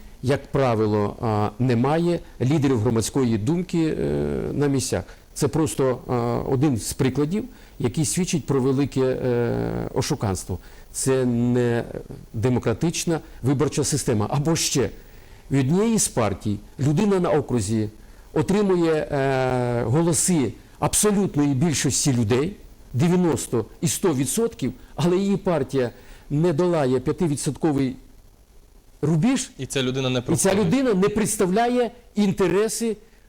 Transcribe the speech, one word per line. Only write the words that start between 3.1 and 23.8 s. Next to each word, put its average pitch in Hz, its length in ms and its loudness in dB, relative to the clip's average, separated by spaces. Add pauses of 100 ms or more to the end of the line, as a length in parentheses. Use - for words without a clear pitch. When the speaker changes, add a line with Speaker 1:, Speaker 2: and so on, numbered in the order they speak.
Speaker 1:
думки, 165 640 -2
е, - 40 -2 (480)
на 143 140 0
місцях. 127 380 0 (300)
Це - 140 0
просто, 135 500 0 (100)
а, - 40 -4 (400)
один 135 240 2
з - 160 -6
прикладів, 147 520 0 (340)
який 131 260 0
свідчить 175 420 -2
про 139 140 2
велике, 131 400 2
е, 120 920 0
ошуканство. 101 640 -2 (340)
Це 131 340 0
не 120 580 2 (480)
демократична 127 880 0 (220)
виборча 139 420 0
система. 113 460 0
Або 147 260 0
ще, - 340 0 (600)
від 135 200 2
однієї 214 280 2
з - 100 0
партій 104 500 -2 (220)
людина 180 400 2
на 175 100 0
окрузі 110 580 0 (440)
отримує, 175 800 2
е, 127 760 0
голоси 160 640 2 (260)
абсолютної 156 760 0
більшості 139 580 0
людей, 123 440 0 (360)
дев'яносто 151 720 2 (160)